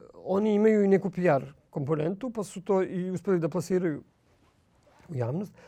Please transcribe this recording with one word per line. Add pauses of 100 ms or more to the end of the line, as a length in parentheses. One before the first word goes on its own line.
(160)
oni
imaju
i
neku
P
R (240)
komponentu,
pa
su
to
i
uspeli
da
plasiraju (1080)
u
javnost. (140)